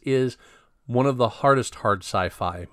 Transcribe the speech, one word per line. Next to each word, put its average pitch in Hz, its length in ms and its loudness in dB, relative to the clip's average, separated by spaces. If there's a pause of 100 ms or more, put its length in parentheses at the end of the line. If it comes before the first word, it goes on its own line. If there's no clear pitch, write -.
is 131 340 0 (500)
one 127 200 2
of 135 100 0
the 123 120 2
hardest 135 480 2
hard 101 260 -2
sci-fi 87 720 -4